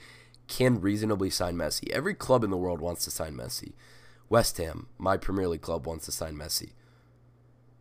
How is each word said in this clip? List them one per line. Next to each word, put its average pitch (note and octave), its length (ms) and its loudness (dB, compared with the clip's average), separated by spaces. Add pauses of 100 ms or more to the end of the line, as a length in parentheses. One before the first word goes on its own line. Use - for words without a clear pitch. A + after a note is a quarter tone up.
(480)
can B2 340 4
reasonably G#2 480 2
sign F2 260 0
Messi. D#2+ 360 -2
Every F#3 240 -2
club B2 280 4
in G2+ 60 2
the F#2+ 80 0
world F2 240 0
wants F2 240 -4
to - 60 -4
sign D#2+ 220 -6
Messi. - 420 -8 (520)
West A2+ 300 4
Ham, D#2+ 300 -6 (100)
my F#2+ 180 4
Premier F#2+ 320 0
League E2 140 -2
club, E2 260 -4
wants D#2+ 200 -6
to - 40 -8
sign D#2+ 240 -6
Messi. - 380 -6 (1080)